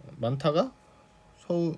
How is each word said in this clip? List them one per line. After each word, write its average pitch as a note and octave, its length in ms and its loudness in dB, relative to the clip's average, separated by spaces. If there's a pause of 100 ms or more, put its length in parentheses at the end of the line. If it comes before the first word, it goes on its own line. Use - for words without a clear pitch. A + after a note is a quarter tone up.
(180)
많다가 D3 540 2 (760)
서울, E3+ 300 0